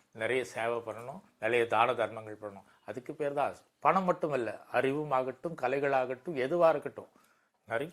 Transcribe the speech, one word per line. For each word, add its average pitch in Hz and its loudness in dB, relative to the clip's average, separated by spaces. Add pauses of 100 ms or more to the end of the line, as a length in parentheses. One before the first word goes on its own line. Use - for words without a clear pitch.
(160)
நிறைய 113 0
சேவை 117 -2
பண்ணணும், 117 -10 (180)
நிறைய 117 4
தான 120 4
தர்மங்கள் 110 -6
பண்ணணும். 101 -14 (180)
அதுக்கு 120 -10
பேர் 143 -4
தான் 113 0 (260)
பணம் 180 4
மட்டுமல்ல, 143 0 (220)
அறிவும் 135 0
ஆகட்டும், 131 -2
கலைகளாகட்டும், 131 0
எதுவா 160 4
இருக்கட்டும், - -2 (580)
நிறைய 131 -4